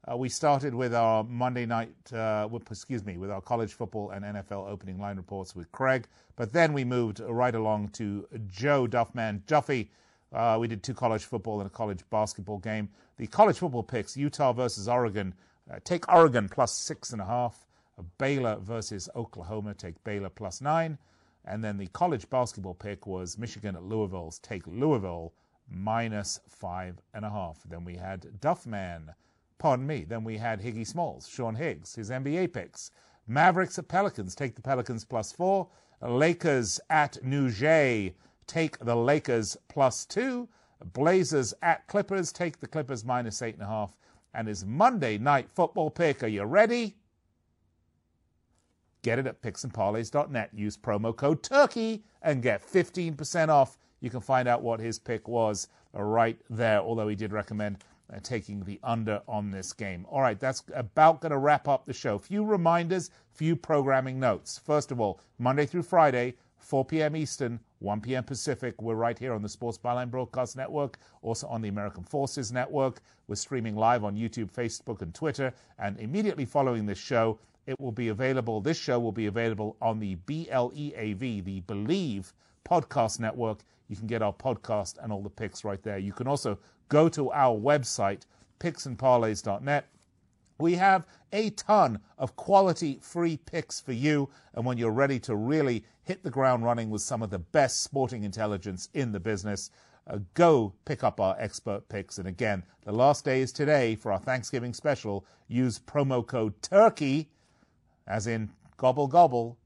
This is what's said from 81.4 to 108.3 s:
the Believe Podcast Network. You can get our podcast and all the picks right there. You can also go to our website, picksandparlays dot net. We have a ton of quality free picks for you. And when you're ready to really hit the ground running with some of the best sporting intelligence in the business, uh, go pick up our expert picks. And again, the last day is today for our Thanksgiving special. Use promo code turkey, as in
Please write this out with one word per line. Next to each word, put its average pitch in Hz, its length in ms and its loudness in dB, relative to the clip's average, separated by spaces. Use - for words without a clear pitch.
the 95 200 -8
Believe 107 760 -4
Podcast 135 520 0
Network. 113 400 -2
You 104 80 -10
can 110 100 -10
get 113 140 -2
our 104 140 0
podcast 107 680 -4
and 117 80 -8
all 101 120 -6
the 101 80 -10
picks - 340 -10
right 98 180 -6
there. 104 140 -6
You 98 160 -6
can 123 160 -6
also 135 300 -2
go 156 180 8
to 147 240 -2
our 131 240 4
website, 110 680 0
picksandparlays 123 840 2
dot 104 220 -4
net. 143 240 0
We 170 160 4
have 185 320 6
a 214 180 0
ton 180 500 4
of - 180 -4
quality 180 640 4
free 170 380 -2
picks - 420 -8
for 135 120 -8
you. 139 360 2
And 117 140 -2
when 127 100 0
you're 117 140 2
ready 135 300 4
to 120 140 -4
really 123 520 2
hit - 200 -8
the - 60 -6
ground 127 360 2
running 117 260 0
with 107 100 -2
some 117 220 -4
of 104 80 -4
the 98 80 -4
best 131 440 2
sporting 123 420 -2
intelligence 101 680 -4
in 131 180 -2
the 101 100 -4
business, 101 500 -4
uh, 104 120 -6
go 147 400 6
pick - 180 -6
up 104 160 0
our - 200 2
expert 107 500 -6
picks. 101 300 -10
And 92 100 -8
again, 98 340 -2
the 104 80 -6
last 131 320 4
day 131 160 2
is 127 120 -2
today 139 420 2
for 107 180 -4
our 95 60 0
Thanksgiving 123 560 -4
special. 110 500 -2
Use 120 300 0
promo 135 480 0
code 110 340 -2
turkey, 160 720 6
as 104 200 -4
in 113 240 -2